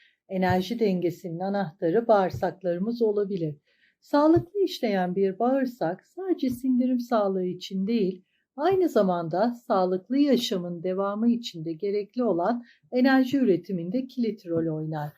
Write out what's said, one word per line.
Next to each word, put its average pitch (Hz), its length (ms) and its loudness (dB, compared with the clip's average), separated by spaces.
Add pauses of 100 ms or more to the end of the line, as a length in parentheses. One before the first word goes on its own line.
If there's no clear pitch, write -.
(300)
enerji 185 500 0
dengesinin 175 600 -2
anahtarı 190 680 -2
bağırsaklarımız 190 960 0
olabilir. 196 540 -2 (440)
Sağlıklı 330 640 2
işleyen 185 520 0
bir 190 240 0
bağırsak 240 640 0
sadece 349 440 -2
sindirim 254 500 0
sağlığı 196 460 0
için 190 420 -6
değil, 190 360 0 (320)
aynı 349 340 2
zamanda 190 640 2 (140)
sağlıklı 185 500 0
yaşamın 180 680 0
devamı 196 460 -2
için 233 360 -4
de 165 80 -6
gerekli 202 500 -4
olan 208 400 0 (280)
enerji 262 460 4
üretiminde 190 680 0
kilit 220 380 -4
rol 165 300 -2
oynar. 156 420 -6